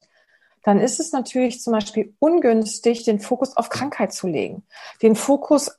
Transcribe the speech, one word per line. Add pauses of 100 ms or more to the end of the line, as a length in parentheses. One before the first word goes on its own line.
(640)
dann
ist
es
natürlich
zum
Beispiel
ungünstig,
den
Fokus
auf
Krankheit
zu
legen, (400)
den
Fokus